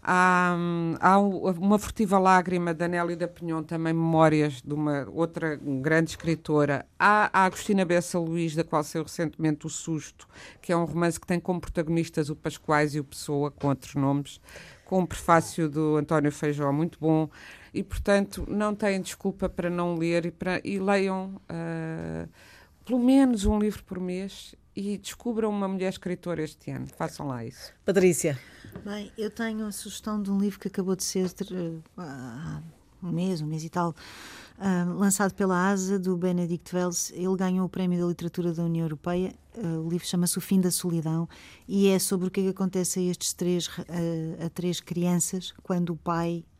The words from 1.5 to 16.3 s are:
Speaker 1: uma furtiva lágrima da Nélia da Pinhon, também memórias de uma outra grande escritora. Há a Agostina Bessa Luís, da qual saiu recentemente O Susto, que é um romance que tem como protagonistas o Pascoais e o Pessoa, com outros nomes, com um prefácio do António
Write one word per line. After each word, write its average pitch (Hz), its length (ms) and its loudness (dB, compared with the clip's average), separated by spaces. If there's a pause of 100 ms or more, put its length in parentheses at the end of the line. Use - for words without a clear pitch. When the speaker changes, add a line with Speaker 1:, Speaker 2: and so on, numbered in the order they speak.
Speaker 1:
uma 196 260 4
furtiva 202 400 0
lágrima 180 560 4
da 165 120 -2
Nélia 175 300 -2
da 170 100 -4
Pinhon, 170 360 -6
também 165 320 -2
memórias 156 640 4
de 147 140 -6
uma 147 360 -2
outra 165 460 -2
grande 143 540 0
escritora. 151 760 0 (140)
Há 208 340 6
a 190 140 6
Agostina 190 360 0
Bessa 175 360 0
Luís, 165 360 -2
da 160 80 0
qual 156 220 0
saiu 156 200 -6
recentemente 156 640 -2
O 156 40 -6
Susto, - 580 -8 (320)
que - 100 -8
é 170 60 4
um 170 80 2
romance 165 340 0
que - 80 -16
tem 175 140 0
como 175 180 -2
protagonistas 160 680 -2
o 156 80 -6
Pascoais 151 580 0
e 151 60 0
o 143 40 -4
Pessoa, 143 460 -4
com - 180 -2
outros - 260 -4
nomes, 139 440 0 (460)
com 190 160 2
um 175 60 0
prefácio 165 600 2
do 151 300 2
António 151 340 2